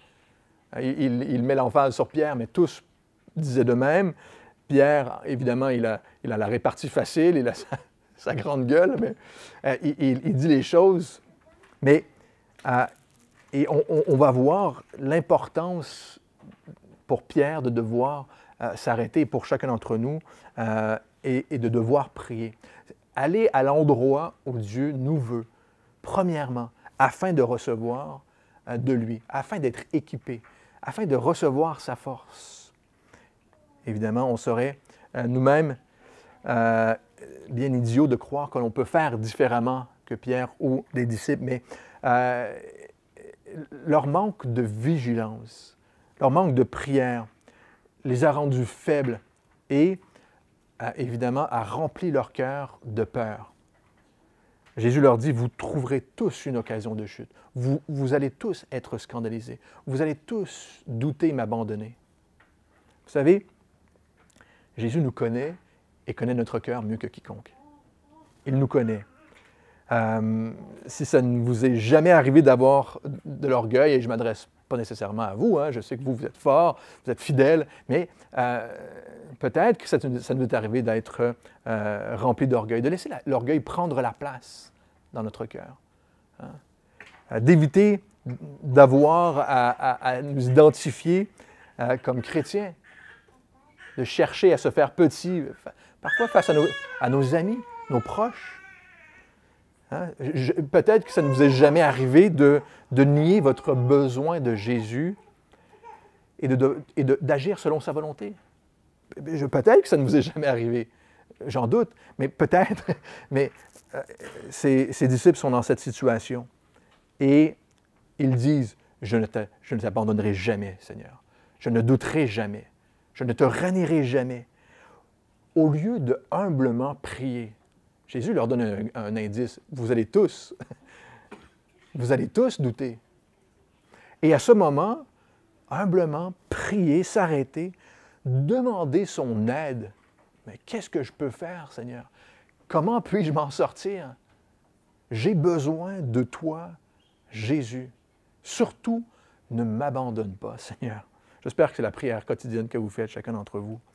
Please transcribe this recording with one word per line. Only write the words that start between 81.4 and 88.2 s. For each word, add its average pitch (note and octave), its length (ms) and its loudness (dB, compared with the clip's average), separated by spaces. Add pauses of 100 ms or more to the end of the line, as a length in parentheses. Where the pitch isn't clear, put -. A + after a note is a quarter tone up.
euh, G#2 500 -6
rempli A#2+ 300 0
d'orgueil, A#2 340 0
de C3+ 80 0
laisser F3+ 200 -6
la, D3+ 180 -12
l'orgueil C3+ 320 0
prendre C#3+ 420 -4
la B2 100 -2
place - 640 -14 (400)
dans A#2 80 -8
notre A2 240 -10
cœur. - 320 -18 (640)
Hein. - 80 -18 (840)
Euh, A2+ 80 -4
d'éviter F3 640 4 (600)